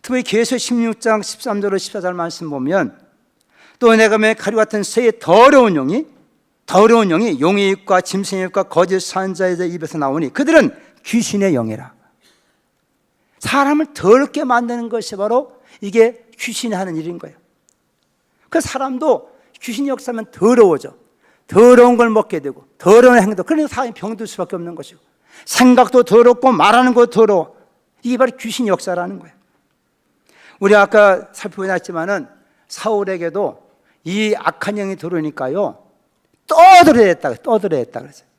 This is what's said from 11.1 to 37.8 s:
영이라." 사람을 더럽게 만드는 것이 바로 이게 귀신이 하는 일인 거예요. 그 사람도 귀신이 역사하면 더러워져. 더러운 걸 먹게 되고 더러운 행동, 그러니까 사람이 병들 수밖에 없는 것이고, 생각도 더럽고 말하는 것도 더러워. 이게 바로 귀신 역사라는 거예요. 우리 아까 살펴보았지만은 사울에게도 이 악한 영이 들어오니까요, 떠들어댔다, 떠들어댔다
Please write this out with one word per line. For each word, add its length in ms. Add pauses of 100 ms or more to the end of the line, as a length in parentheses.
영이라." 400 (1500)
사람을 540
더럽게 500
만드는 460
것이 260
바로 460 (200)
이게 440 (120)
귀신이 360
하는 220
일인 220
거예요. 180 (1120)
그 120
사람도 720 (300)
귀신이 260
역사하면 420
더러워져. 640 (540)
더러운 500
걸 120
먹게 300
되고 260 (120)
더러운 420
행동, 260
그러니까 220
사람이 260
병들 340
수밖에 280
없는 200
것이고, 240 (460)
생각도 580
더럽고 480
말하는 420
것도 160
더러워. 460 (460)
이게 160
바로 200
귀신 300
역사라는 520
거예요. 140 (1300)
우리 160
아까 580
살펴보았지만은 960 (400)
사울에게도 1000 (360)
이 320
악한 380
영이 220
들어오니까요, 840 (640)
떠들어댔다, 880
떠들어댔다 640